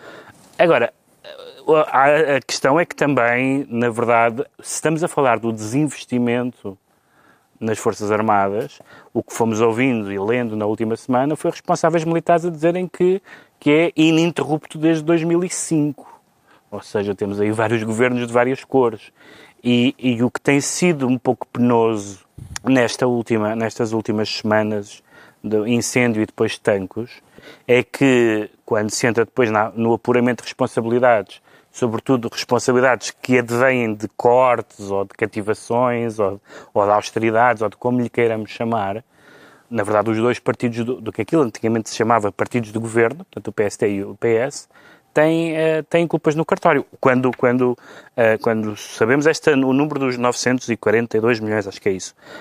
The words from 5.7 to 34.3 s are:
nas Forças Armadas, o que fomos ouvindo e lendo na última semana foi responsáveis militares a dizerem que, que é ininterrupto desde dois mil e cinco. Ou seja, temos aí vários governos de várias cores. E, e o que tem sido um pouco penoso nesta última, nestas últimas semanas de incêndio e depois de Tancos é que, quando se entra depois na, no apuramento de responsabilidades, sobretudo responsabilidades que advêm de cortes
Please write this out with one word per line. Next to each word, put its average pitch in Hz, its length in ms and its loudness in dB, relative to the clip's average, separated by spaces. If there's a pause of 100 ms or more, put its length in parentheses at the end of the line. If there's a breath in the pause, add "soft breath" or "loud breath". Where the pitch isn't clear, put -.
nas 110 180 -4
Forças 104 340 -4
Armadas, 107 720 0 (320 loud breath)
o 113 100 -2
que - 100 -14
fomos 113 280 0
ouvindo 113 500 0
e 98 80 -4
lendo 113 340 -2
na 107 120 -4
última 110 320 -4
semana 135 380 -2
foi 170 160 -4
responsáveis 165 520 -2
militares 165 400 0
a 175 60 -2
dizerem 170 400 -2
que, 185 320 0 (360 loud breath)
que 147 140 0
é 160 240 4
ininterrupto 156 800 0
desde 160 240 2
dois 160 220 0
mil 170 220 0
e 175 40 -6
cinco. - 720 -4 (500 soft breath)
Ou 104 120 -12
seja, 101 340 -4
temos 101 240 -4
aí 107 120 0
vários 110 320 0
governos 120 440 0
de 117 60 -10
várias 123 320 0
cores. 117 480 0 (500 loud breath)
E, 123 340 2
e 120 240 -2
o 123 80 2
que - 120 -10
tem 143 180 2
sido 147 480 0
um 127 100 0
pouco - 300 -4
penoso 113 720 0 (460)
nesta 127 420 2
última, 113 480 -2
nestas 113 380 -4
últimas 107 460 -4
semanas 107 640 -2 (400 soft breath)
de 107 160 -2 (120)
incêndio 120 520 0
e 107 40 0
depois - 280 -2
de - 60 -14
Tancos 104 520 -2 (540 loud breath)
é 123 160 4
que, 117 680 2 (160)
quando 107 240 -2
se - 180 -2
entra 113 160 2
depois 117 260 0
na, 107 200 0
no 113 240 0
apuramento 123 500 0
de - 60 -14
responsabilidades, 120 920 0 (300 soft breath)
sobretudo 117 600 -2
responsabilidades 123 800 0
que 127 300 0
advêm 120 560 0
de 104 140 -10
cortes 120 840 0